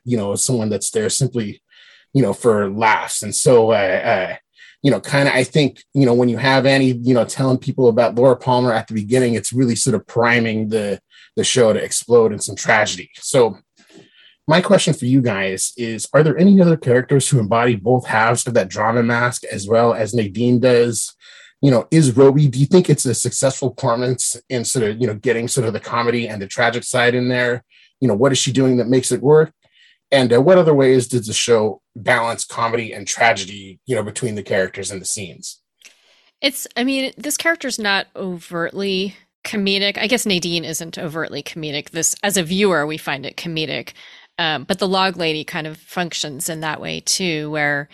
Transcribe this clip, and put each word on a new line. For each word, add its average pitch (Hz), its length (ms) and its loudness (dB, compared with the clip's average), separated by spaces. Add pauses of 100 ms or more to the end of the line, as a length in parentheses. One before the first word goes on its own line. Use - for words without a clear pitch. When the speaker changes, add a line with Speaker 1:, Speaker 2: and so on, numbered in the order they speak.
Speaker 1:
you 120 120 -2
know, 101 200 -4
someone 110 320 -2
that's 101 220 -4
there 107 200 -2
simply, 117 520 -4 (520)
you 135 80 4
know, 101 100 2
for 104 380 0
laughs. 107 520 -2
And 104 120 -8
so, 113 380 4
uh, - 20 4 (580)
uh, - 40 -12 (460)
you 139 80 2
know, 101 100 0
kinda, 139 340 0
I 127 80 2
think, 139 400 -2 (120)
you 139 120 4
know, 120 80 4
when 123 140 4
you 117 80 0
have 135 280 2
Annie, 135 280 2 (100)
you 127 100 2
know, 113 120 4
telling 131 340 0
people 127 300 0
about 113 260 2
Laura 123 220 4
Palmer 123 360 0
at 110 140 -2
the 113 80 -10
beginning, 117 400 0
it's 104 180 -6
really 120 220 2
sort 113 220 0
of 95 100 -8
priming 113 640 0
the, 101 320 -2 (340)
the 107 100 -2
show 113 280 4
to 95 100 -2
explode 113 500 2
in 98 60 -8
some 104 160 -8
tragedy. 98 640 -2
So 113 420 0 (880)
my 165 120 4
question 180 340 2
for 123 120 -4
you 131 140 4
guys 98 560 -2
is, 113 360 -6
are 147 100 6
there 151 160 2
any 190 220 8
other 170 160 4
characters 127 520 2
who 131 120 4
embody 117 340 2
both 120 320 0
halves 113 400 0
of 117 80 -4
that 98 140 2
drama 110 340 -2
mask 120 400 -2
as 101 240 -8
well 117 260 2
as 107 220 -4
Nadine 117 460 0
does? 120 520 2 (480)
You 143 120 4
know, 117 180 2
is 143 260 4
Roby, 139 300 6
do 123 140 -2
you 143 60 4
think 180 220 4
it's 147 160 2
a 117 100 0
successful 127 580 -2
performance 123 640 -2 (120)
in 120 160 -4
sort 113 240 -2
of, 107 120 -4
you 123 80 2
know, 104 60 -4
getting 117 340 -2
sort 117 180 -2
of 113 60 -2
the 104 80 -6
comedy 120 480 -2
and 104 120 -10
the 98 60 -8
tragic 120 380 -2
side 120 320 0
in 123 120 0
there? 123 360 -2 (340)
You 131 80 0
know, 107 80 2
what 127 160 2
is 127 80 0
she 131 140 -2
doing 131 240 2
that 117 100 0
makes 127 240 0
it 117 100 -2
work? 151 320 4 (600)
And, 127 200 2
uh, 120 80 6
what 185 180 6
other 160 160 4
ways 131 340 4
does 120 180 -4
the 107 60 -8
show 110 500 0 (140)
balance 117 480 -2
comedy 113 480 -4
and 101 120 -14
tragedy, 101 800 -2
you 127 100 -2
know, 104 80 -2
between 107 320 -6
the 98 80 -8
characters 95 480 -4
and 95 80 -10
the 90 60 -14
scenes? - 540 -12 (800)
Speaker 2:
It's, - 360 -6
I 240 80 -2
mean, 262 340 -4
this 294 180 -6
character's 330 440 -4
not 196 340 -2
overtly 185 1000 -6 (280)
comedic. 202 540 -2
I 214 80 -2
guess 233 180 -2
Nadine 170 400 -2
isn't 160 340 -10
overtly 147 440 -8
comedic. 151 480 -10
This, 165 320 -4
as 202 140 -2
a 175 80 0
viewer, 180 420 0
we 156 120 -8
find 139 280 -8
it - 100 -14
comedic. 156 580 -8 (440)
Um, 156 260 -4
but 185 140 -4
the 202 80 -2
log 190 300 0
lady 156 280 -4
kind 156 220 -8
of 156 120 -14
functions 160 720 -8
in 160 100 -8
that 156 200 -6
way 160 200 -8
too, 156 500 -4
where, 147 440 -2